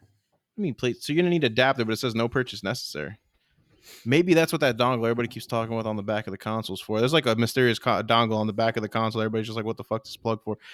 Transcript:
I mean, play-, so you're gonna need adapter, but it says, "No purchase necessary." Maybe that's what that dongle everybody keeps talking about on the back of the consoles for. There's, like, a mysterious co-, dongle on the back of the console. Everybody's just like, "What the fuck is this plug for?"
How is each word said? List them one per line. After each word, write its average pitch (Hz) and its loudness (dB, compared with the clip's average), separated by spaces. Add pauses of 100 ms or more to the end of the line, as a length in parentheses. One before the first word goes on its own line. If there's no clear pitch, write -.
(560)
I 214 -6
mean, 156 -2
play-, 123 -2
so - -6
you're 170 2
gonna 175 2
need 165 2
adapter, 123 2
but 110 -2
it 110 -2
says, 117 -4
"No 117 0
purchase - -4
necessary." 95 -8 (840)
Maybe 165 4
that's 160 4
what 156 0
that 127 2
dongle 120 2
everybody 117 0
keeps - -14
talking 113 -4
about 110 -4
on 107 -4
the 101 -6
back 107 -2
of 98 -10
the 98 -8
consoles 107 -6
for. 107 -4
There's, 127 4
like, 147 4
a 117 2
mysterious 117 2
co-, 104 0
dongle 113 4
on 107 0
the 110 -2
back 113 0
of 113 -4
the 107 -4
console. 113 -2
Everybody's 110 -2
just 113 -8
like, 110 -4
"What 110 -6
the - -12
fuck 110 -4
is - -18
this - -16
plug 113 -2
for?" 107 -6 (160)